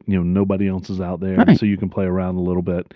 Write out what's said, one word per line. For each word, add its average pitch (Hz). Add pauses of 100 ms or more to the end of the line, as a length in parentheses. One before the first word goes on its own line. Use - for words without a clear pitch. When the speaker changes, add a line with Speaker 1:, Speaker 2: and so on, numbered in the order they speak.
Speaker 1:
you 98
know, 87
nobody 98
else 92
is 95
out 90
there, 95
Speaker 2:
Right. 233
Speaker 1:
so 110
you 101
can 95
play 101
around 92
a 90
little 90
bit. 87